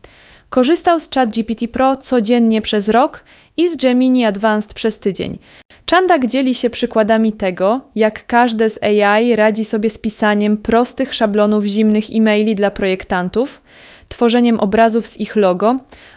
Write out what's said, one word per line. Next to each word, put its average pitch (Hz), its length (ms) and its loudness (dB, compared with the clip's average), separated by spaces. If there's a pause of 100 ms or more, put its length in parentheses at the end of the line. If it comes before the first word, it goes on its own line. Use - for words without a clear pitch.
(500)
Korzystał 330 500 2
z - 100 -14
Chat 254 200 0
G 220 140 -4
P 226 100 -6
T 226 140 -6
Pro 262 280 0
codziennie 233 680 0
przez 208 260 -4
rok 247 360 0 (320)
i 339 120 2
z 330 80 -6
Gemini 254 480 2
Advanced 214 500 -2
przez 220 240 -4
tydzień. - 400 -6 (520)
Chandak 349 360 2
dzieli 254 280 0
się 240 160 -2
przykładami 220 640 0
tego, 196 480 -2 (140)
jak 214 320 -2
każde 226 440 2
z 220 120 -12
A 208 380 2
I 240 160 2
radzi 214 280 2
sobie 220 260 -2
z - 80 -12
pisaniem 208 580 0
prostych 240 580 -2
szablonów 208 500 0
zimnych 214 400 0 (100)
e-maili 220 400 2
dla 202 160 0
projektantów, 190 920 -4 (460)
tworzeniem 240 520 2
obrazów 220 460 2
z - 140 -12
ich - 160 -6
logo 202 400 2 (400)